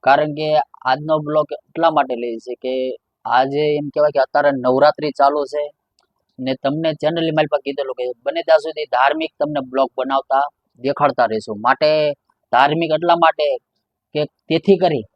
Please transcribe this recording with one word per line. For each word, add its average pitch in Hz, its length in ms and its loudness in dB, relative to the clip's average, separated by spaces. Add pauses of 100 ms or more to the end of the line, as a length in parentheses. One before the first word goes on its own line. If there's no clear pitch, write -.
કારણ 147 340 4
કે 156 100 -2 (420)
આજનો 151 240 0 (140)
બ્લોગ 151 280 -2
એટલા 165 400 -2
માટે 135 260 0
લઈએ 117 240 -8
છે 123 80 -8 (100)
કે 131 100 -4 (640)
આજે 139 260 0 (160)
એમ 147 160 -6
કહેવાય 147 220 2
કે 135 80 2
અત્યારે 143 320 0
નવરાત્રી 135 640 2
ચાલુ 143 320 2
છે 147 100 -4 (760)
ને 131 140 -6 (100)
તમને 156 280 -2 (100)
ચેનલની 160 380 -2
માલપા 151 260 0
કીધેલું 139 360 -6
કે 123 100 -4 (140)
બને 160 240 -4
ત્યાં 160 180 4
સુધી 156 300 -8
ધાર્મિક 147 440 0
તમને 147 200 -4 (100)
બ્લોગ 131 260 0
બનાવતા 135 480 -2 (360)
દેખાડતા 131 500 0
રહીશું. 110 340 -6
માટે 151 260 2 (600)
ધાર્મિક 151 460 2
એટલા 170 260 2
માટે 156 240 2 (680)
કે 147 60 -2 (280)
તેથી 165 360 2
કરી 143 200 0 (120)